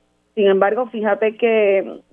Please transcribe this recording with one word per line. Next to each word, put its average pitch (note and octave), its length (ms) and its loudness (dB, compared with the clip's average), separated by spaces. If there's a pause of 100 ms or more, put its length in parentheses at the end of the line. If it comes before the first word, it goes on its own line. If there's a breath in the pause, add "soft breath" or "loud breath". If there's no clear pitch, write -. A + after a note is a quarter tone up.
(340)
Sin G#3 120 0
embargo, G3+ 400 2
fíjate G#3+ 500 -2
que, G#3 640 0 (120)